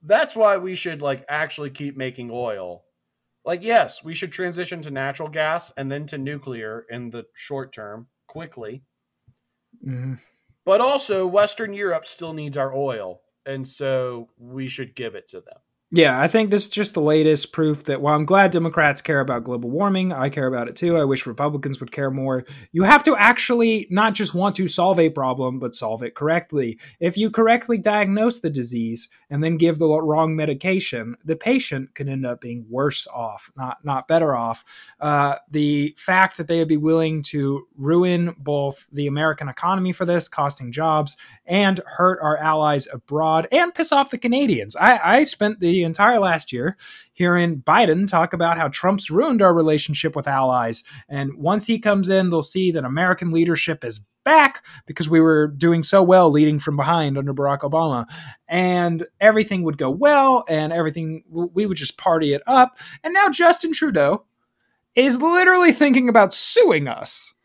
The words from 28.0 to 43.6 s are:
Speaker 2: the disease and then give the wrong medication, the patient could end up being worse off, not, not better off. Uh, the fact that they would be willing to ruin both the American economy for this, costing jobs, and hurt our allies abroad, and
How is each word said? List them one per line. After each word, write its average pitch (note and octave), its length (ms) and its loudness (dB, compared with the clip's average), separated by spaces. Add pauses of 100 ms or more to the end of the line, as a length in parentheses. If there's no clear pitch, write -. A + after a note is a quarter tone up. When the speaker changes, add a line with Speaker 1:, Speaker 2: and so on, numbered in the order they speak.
Speaker 2:
the D#3+ 100 -4
disease A#2 580 -6 (220)
and C#3+ 140 -2
then E3 140 0
give E3 200 2
the E3 80 2
wrong D#3 480 2
medication, D3+ 920 -4
the D#3+ 120 -4
patient D#3+ 580 -4
could C#3 140 -8
end C3+ 180 -6
up A#2+ 140 -8
being A#2+ 280 -12
worse C3 380 -4
off, A2+ 500 -12
not, B2+ 280 -8
not C3 240 -4
better D#3+ 260 2
off. A#2 300 -4 (340)
Uh, C#3+ 380 0 (160)
the D3 440 0
fact F#3 420 0
that D#3 100 -8
they E3+ 100 2
would E3 80 2
be D#3 100 0
willing D#3+ 460 0
to C#3 540 -4
ruin E3+ 600 0
both C#3 540 -4
the C#3+ 140 -4
American D3 420 -2
economy F#3 440 -2
for F3+ 120 -4
this, E3+ 220 0
costing C#3 460 -6
jobs, D#3 440 0 (300)
and G3 400 2
hurt F3+ 340 2
our D3+ 180 0
allies D3+ 540 0
abroad, D#3+ 600 0
and E4+ 200 2